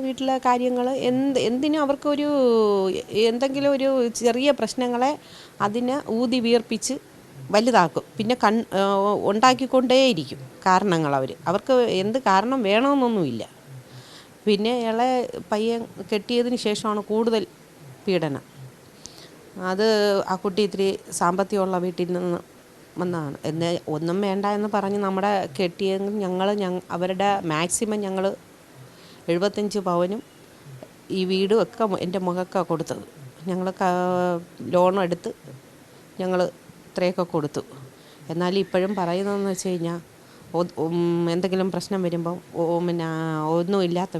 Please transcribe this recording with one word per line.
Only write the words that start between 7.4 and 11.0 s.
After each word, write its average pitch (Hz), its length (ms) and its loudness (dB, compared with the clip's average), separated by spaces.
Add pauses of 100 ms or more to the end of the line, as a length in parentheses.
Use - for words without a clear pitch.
വലുതാക്കും. 214 500 4 (120)
പിന്നെ 226 260 0
കൺ-, 220 240 2 (140)
ഏഹ്, 196 340 2 (160)
ഉണ്ടാക്കിക്കൊണ്ടേയിരിക്കും 254 1080 4 (280)
കാരണങ്ങൾ 185 520 4